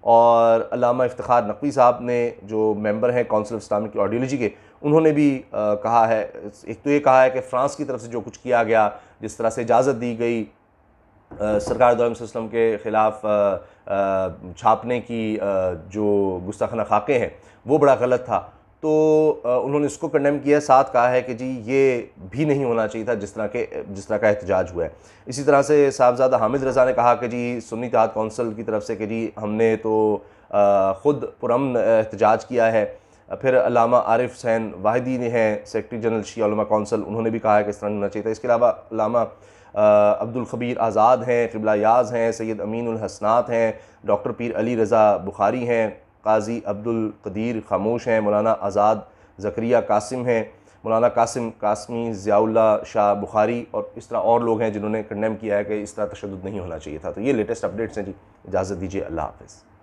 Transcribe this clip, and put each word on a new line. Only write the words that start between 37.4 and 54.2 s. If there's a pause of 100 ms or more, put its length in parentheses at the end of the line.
है
कि
इस
तरह
नहीं
होना
चाहिए
था।
इसके
अलावा
अल्लामा,
अ,
अब्दुल
खबीर
आज़ाद
हैं,
क़िबला
याज
हैं,
सैयद
अमीनुल
हसनात
हैं, (260)
डॉक्टर
पीर
अली
रज़ा
बुखारी
हैं, (220)
काजी
अब्दुल (100)
कदीर
खामोश
हैं,
मौलाना
आज़ाद (340)
ज़करिया
कासिम
हैं, (320)
मौलाना
कासिम
कासमी,
ज़ियाउल्ला
शाह
बुखारी
और
इस
तरह
और